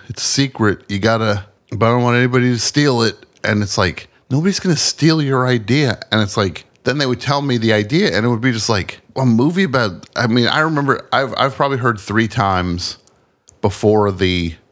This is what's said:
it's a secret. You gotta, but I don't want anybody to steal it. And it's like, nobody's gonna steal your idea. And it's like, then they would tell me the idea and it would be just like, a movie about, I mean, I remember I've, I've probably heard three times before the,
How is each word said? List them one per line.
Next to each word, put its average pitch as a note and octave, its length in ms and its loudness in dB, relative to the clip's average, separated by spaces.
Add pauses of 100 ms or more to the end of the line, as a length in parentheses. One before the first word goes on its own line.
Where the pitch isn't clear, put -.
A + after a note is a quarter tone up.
it's - 140 -10
a - 40 -4
secret. A#2+ 600 -2
You G2+ 100 -4
gotta, G#2+ 460 0 (260)
but A2+ 140 0
I A2+ 60 4
don't A#2+ 120 2
want A#2+ 140 2
anybody B2 360 2
to A#2 60 -2
steal C3 440 0
it. - 240 -4 (180)
And G#2 180 0
it's G2 140 -4
like, F#2 320 -2 (220)
nobody's E3 300 0
gonna E3+ 160 0
steal D#3+ 440 0
your C3 260 0
idea. B2 540 0 (100)
And G#2+ 120 2
it's G2+ 160 -2
like, F#2+ 260 -2 (200)
then C3 140 0
they C#3 80 0
would B2 140 -2
tell C#3+ 220 -2
me C3 160 0
the A2 160 2
idea G#2+ 420 0
and G#2+ 80 0
it A#2+ 60 2
would A2+ 100 0
be B2+ 120 0
just A2+ 180 -4
like, F#2+ 300 -2 (140)
a C3 120 0
movie D3 380 2
about, A#2+ 520 -2
I A#2+ 100 0
mean, A#2 220 2
I D3 120 0
remember D3 520 0
I've, B2 240 0
I've C3 180 0
probably C#3 220 0
heard A#2 240 0
three A2 280 0
times F2+ 680 -2 (640)
before G#2 500 2
the, F2+ 440 -2 (180)